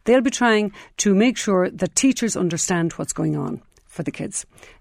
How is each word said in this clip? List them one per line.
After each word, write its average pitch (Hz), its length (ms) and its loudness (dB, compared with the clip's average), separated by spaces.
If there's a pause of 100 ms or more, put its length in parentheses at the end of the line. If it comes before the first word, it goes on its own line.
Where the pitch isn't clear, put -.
They'll 247 180 4
be 247 80 0
trying 214 440 2 (240)
to 202 180 2
make 220 220 4
sure 190 340 0
that - 240 -6
teachers 254 420 0
understand 170 560 -2
what's - 180 -8
going 156 240 -2
on - 280 -6 (240)
for - 160 -10
the 262 80 -6
kids. - 340 -10 (360)